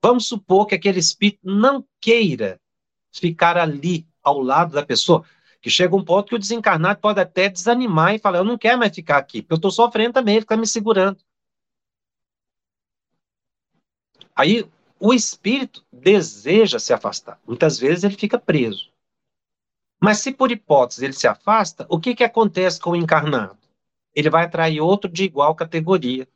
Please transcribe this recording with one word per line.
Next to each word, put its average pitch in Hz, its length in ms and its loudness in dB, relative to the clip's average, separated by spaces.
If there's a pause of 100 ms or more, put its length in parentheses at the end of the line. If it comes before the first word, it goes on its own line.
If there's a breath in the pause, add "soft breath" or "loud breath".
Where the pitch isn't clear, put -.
Vamos 240 260 2
supor 202 400 0
que 202 80 -2
aquele 185 240 -2
espírito 202 440 -2
não 233 440 0 (140)
queira 156 580 0 (540)
ficar 170 440 0
ali, 160 480 -2 (160)
ao 143 200 0
lado 143 320 0
da 147 120 -2
pessoa, - 400 0 (360 soft breath)
que - 80 -10
chega 180 260 2
um 190 80 0
ponto 190 240 0
que - 80 -6
o 226 40 -2
desencarnado 202 600 -2
pode 202 220 0
até 180 260 -2
desanimar 202 680 0
e 220 60 -4
falar, 180 200 0
"Eu 180 40 2
não 233 140 -2
quero 240 200 2
mais 226 160 0
ficar 156 240 -2
aqui, - 240 -4
porque - 120 -6
eu 160 80 -2
tô 190 100 0
sofrendo 233 400 0
também, 226 240 0
ele 220 100 0
tá 220 120 -2
me 226 100 -2
segurando." 202 560 -2 (3000)
Aí, 196 320 0 (320)
o 220 140 4
espírito 254 760 -4
deseja 156 880 2
se - 120 -2
afastar. - 540 -4
Muitas 131 320 -2
vezes 160 260 0
ele 196 140 -2
fica 208 200 -4
preso. 120 540 -4 (1080)
Mas 208 180 2
se 269 140 -8
por 262 180 0
hipótese 135 540 0
ele 135 80 -6
se - 140 -2
afasta, 196 600 -2
o 160 120 -2
que 240 160 -4
que 247 80 0
acontece 185 560 0
com - 100 -6
o 170 60 0
encarnado? 147 640 -2 (560)
Ele 151 160 0
vai 160 160 2
atrair 160 360 -2
outro 190 280 0
de 170 140 -4
igual 151 320 0
categoria. 160 800 -4